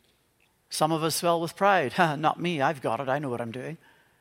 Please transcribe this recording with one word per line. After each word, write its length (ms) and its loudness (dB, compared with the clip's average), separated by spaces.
Some 240 0
of 100 0
us 140 0
swell 240 2
with 160 -6
pride. 360 2
<laughs> 20 -14
"Ha, 220 2
not 220 0
me. 220 -2
I've 220 0
got 180 -2
it. 80 -4
I 100 0
know 120 -6
what 100 -4
I'm 120 -8
doing. 260 -10